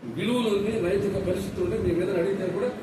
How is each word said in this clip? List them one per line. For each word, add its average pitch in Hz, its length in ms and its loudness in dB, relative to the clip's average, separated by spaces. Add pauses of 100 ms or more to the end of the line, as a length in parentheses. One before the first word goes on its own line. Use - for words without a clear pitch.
(180)
విలువలు 226 400 2
ఉంది, 202 160 0 (120)
నైతిక 202 300 2 (140)
పరిస్థితులు - 360 -2
ఉన్నాయి. 190 200 0
మేము 170 180 2
ఏదైనా 185 200 0
అడిగితే 196 220 0 (120)
కూడా 240 120 0 (140)